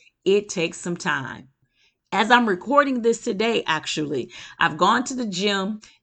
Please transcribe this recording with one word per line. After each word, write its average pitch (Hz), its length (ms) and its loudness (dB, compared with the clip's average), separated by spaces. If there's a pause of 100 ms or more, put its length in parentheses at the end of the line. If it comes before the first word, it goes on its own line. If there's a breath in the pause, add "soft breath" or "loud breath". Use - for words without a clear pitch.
(240 soft breath)
it 202 240 2
takes 170 320 -4
some 175 160 -6
time. 139 500 -6 (640)
As 208 220 0
I'm 240 160 6
recording 254 540 2
this 233 180 2
today, 220 480 0
actually, 147 640 -4 (260 loud breath)
I've 160 180 2
gone 220 280 4
to 262 100 -8
the 247 120 -4
gym 202 540 -2 (220 loud breath)